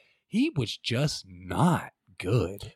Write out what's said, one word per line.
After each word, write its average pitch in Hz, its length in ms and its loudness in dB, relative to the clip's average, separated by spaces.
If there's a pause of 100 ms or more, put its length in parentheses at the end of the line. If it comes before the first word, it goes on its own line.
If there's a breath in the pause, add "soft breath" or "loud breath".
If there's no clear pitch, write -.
(260)
He 262 280 2
was 127 220 -2
just - 500 -2
not 90 680 0 (260)
good. 101 580 0